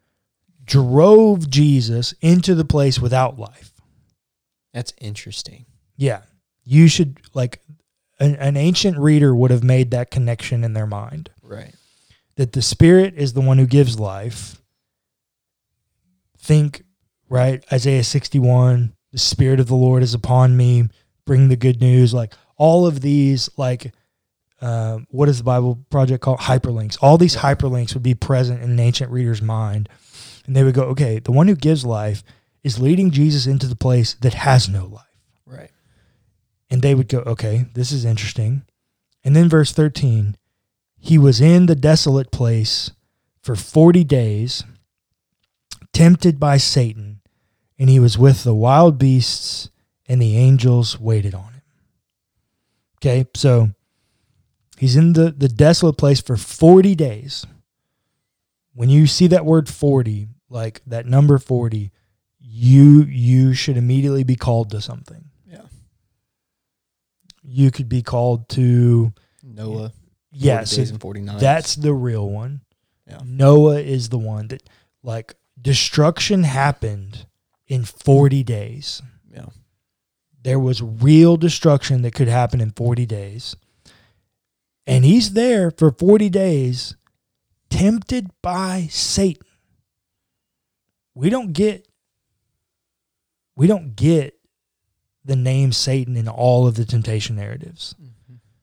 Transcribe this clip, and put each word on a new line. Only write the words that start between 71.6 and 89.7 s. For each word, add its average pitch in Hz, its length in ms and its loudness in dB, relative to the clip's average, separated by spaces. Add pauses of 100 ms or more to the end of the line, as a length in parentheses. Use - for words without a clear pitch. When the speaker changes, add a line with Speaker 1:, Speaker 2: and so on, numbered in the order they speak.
Speaker 1:
the 147 180 -2
real 117 360 -6
one. 123 320 -12 (460)
Speaker 2:
Yeah. - 180 -20
Speaker 1:
Noah 147 560 4
is 131 280 -6
the 123 80 -6
one 110 300 -8
that, 131 160 -16 (400)
like, 113 320 -14 (260)
destruction 156 840 0
happened 123 800 -4 (420)
in 127 180 -4
forty 139 580 2
days. 113 580 -10 (300)
Speaker 2:
Yeah. - 160 -20 (960)
Speaker 1:
There 131 160 -2
was 127 220 -4
real 151 560 4
destruction 147 640 -2
that 117 100 -6
could 131 140 -2
happen 120 340 -2
in 107 100 -6
forty 120 340 -4
days. 104 500 -14 (1300)
And 127 180 0
he's 208 300 2
there 220 380 0
for 156 200 0
forty 208 380 2
days, 151 640 -4 (720)
tempted 208 600 -2 (120)
by 185 500 -6
Satan. - 500 -4 (1700)